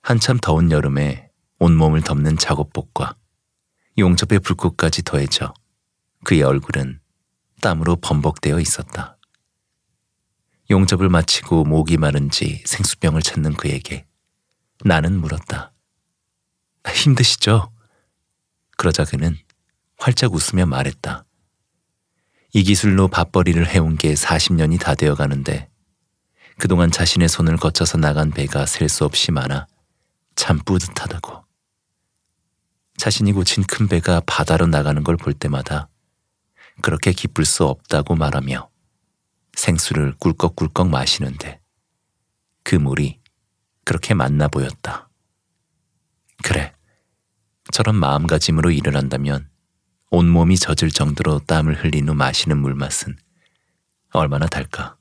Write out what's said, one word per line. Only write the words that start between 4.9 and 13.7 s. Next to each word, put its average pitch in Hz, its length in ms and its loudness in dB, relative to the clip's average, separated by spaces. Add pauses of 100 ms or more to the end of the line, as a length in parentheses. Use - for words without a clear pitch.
더해져 - 500 -4 (720)
그의 80 180 4
얼굴은 69 580 -2 (600)
땀으로 82 360 0
범벅되어 76 640 -2
있었다. - 600 -6 (1500)
용접을 95 380 4
마치고 82 560 2
목이 78 340 2
마른지 71 680 -2
생수병을 80 580 -2
찾는 76 320 -2
그에게 69 520 -6 (760)